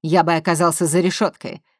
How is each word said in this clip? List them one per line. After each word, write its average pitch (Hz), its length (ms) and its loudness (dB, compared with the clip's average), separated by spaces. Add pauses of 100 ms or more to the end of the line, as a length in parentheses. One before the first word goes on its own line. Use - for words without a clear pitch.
я 170 160 2
бы 165 120 0
оказался 165 500 0
за 160 140 0
решеткой. - 640 -4 (160)